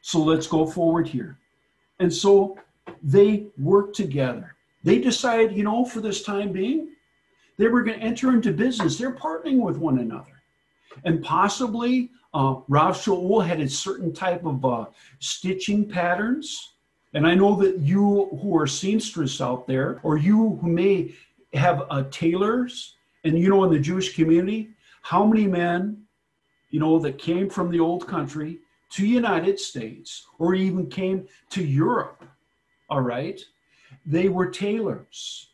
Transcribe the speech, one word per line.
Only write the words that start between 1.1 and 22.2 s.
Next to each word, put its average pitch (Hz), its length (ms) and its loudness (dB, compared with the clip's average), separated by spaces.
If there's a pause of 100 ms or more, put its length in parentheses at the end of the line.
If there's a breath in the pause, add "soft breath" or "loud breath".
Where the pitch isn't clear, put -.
And 175 140 2
so 196 460 4 (440)
they 202 440 4 (120)
worked 196 380 2
together. 135 580 -4 (300)
They 208 140 6
decided, 226 580 2
you 208 80 0
know, 226 200 0
for 226 160 -6
this 202 220 -6
time 202 300 -4
being, 254 380 -2 (680)
they 220 100 4
were 240 140 4
gonna 220 160 -4
enter 233 320 0
into 226 220 2
business. 214 460 0
They're 254 160 -4
partnering 302 460 -2
with 170 180 -2
one 147 200 0
another. - 440 -8 (600 loud breath)
And 165 180 0
possibly, 233 880 -2 (240 soft breath)
uh, 135 220 0 (120)
Rav 156 280 4
Shaul 190 480 0
had 165 160 -2
a 139 80 -2
certain 185 440 -6
type 175 320 -4
of, 135 200 -4
uh, 117 220 -2 (320 soft breath)
stitching 202 680 -4
patterns. 196 880 -4 (400)
And 151 120 2
I 165 80 4
know 202 220 6
that 190 220 2
you 196 500 2 (120)
who 185 180 0
are 151 80 2
seamstress 170 760 -4
out 123 260 -4
there, 131 360 -2
or 151 160 0
you 208 420 4
who 170 80 -2
may 175 460 2 (400 loud breath)
have, 143 340 2
uh, 135 220 -4
tailors, 208 840 -2 (280)